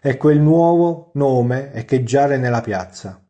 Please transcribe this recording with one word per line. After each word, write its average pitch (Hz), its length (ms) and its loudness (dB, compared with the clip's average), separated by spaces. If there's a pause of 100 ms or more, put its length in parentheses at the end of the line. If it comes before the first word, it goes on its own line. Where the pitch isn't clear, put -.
e 131 140 -2
quel 151 240 2
nuovo 170 760 2
nome 131 580 -2
echeggiare 131 640 0
nella 120 240 -2
piazza. 92 680 -10